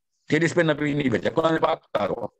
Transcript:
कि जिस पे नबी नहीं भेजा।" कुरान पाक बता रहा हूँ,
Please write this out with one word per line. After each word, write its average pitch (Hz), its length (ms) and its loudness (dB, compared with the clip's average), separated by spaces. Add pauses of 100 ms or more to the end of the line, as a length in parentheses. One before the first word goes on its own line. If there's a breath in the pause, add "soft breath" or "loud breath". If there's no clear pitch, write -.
(300)
कि 151 100 2
जिस 160 140 0
पे 170 100 4
नबी 147 300 0
नहीं 143 160 -2
भेजा।" 104 200 0
कुरान 160 280 0
पाक 160 200 0
बता - 280 -4
रहा - 160 -4
हूँ, - 80 -8 (100)